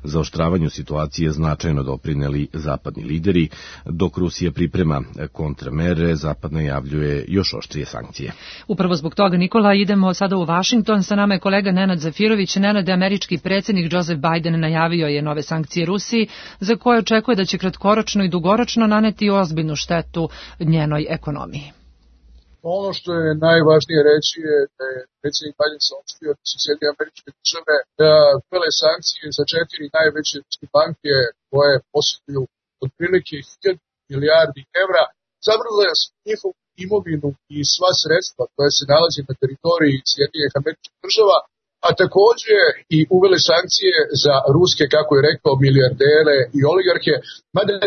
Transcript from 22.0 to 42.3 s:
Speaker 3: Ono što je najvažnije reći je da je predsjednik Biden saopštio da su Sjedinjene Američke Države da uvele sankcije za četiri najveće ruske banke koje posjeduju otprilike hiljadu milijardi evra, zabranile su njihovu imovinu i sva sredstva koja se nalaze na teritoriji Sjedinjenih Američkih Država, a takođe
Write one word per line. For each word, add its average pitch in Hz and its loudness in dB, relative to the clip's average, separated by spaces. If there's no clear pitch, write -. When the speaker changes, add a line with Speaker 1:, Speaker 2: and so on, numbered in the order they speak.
Speaker 3:
Ono 196 -4
što - -12
je 156 0
najvažnije 160 4
reći 147 2
je 151 2
da 131 -10
je 131 -12
predsjednik 147 -8
Biden 147 -2
saopštio 143 -10
da - -20
su - -8
Sjedinjene 151 -2
Američke - -12
Države 160 -2
da 156 6
uvele 175 -2
sankcije 160 -2
za 147 0
četiri 156 -6
najveće 151 0
ruske - -16
banke 151 0
koje 143 4
posjeduju 143 -4
otprilike 175 -4
hiljadu - -4
milijardi 147 2
evra, 180 2
zabranile 220 2
su - -6
njihovu 208 -6
imovinu 170 -4
i - -8
sva 180 2
sredstva 165 -2
koja 143 2
se - -4
nalaze 160 4
na 135 -4
teritoriji 139 0
Sjedinjenih 143 -2
Američkih - -8
Država, 196 4
a - 4
takođe 208 4